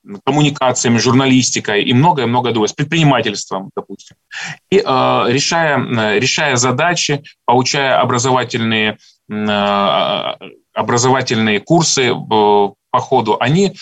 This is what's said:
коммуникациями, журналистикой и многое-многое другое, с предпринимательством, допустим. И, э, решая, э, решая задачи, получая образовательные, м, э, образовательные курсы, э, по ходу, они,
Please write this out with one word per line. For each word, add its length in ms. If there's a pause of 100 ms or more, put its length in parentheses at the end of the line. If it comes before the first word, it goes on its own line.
(260)
коммуникациями, 720
журналистикой 840
и 100
многое-многое 600
другое, 160
с 40
предпринимательством, 1040
допустим. 400 (560)
И, 60
э, 500
решая, 580
э, 340
решая 360
задачи, 680 (220)
получая 540
образовательные, 1000 (320)
м, 200
э, 840 (400)
образовательные 880
курсы, 520
э, 20 (800)
по 80
ходу, 400
они, 420